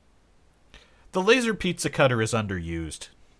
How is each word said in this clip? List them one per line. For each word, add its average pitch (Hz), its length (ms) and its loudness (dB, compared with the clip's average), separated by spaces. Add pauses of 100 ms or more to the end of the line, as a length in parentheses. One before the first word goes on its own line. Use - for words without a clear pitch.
(1120)
The 185 100 0
laser 226 320 4
pizza - 360 -2
cutter 123 320 4
is 110 120 -2
underused. 85 720 -6 (320)